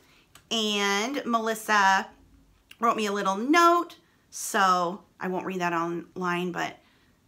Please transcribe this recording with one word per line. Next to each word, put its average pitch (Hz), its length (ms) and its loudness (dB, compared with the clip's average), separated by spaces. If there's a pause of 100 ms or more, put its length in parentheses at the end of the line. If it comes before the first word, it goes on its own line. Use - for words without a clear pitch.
(500)
And 214 760 -2
Melissa 220 800 2 (720)
wrote 226 160 2
me 220 120 -2
a 196 40 -2
little 196 240 0
note, 339 640 4 (320)
so 185 720 0 (180)
I - 80 -6
won't 185 180 -4
read 185 140 -6
that 175 140 -2
online, 175 800 -4
but 165 240 -8 (500)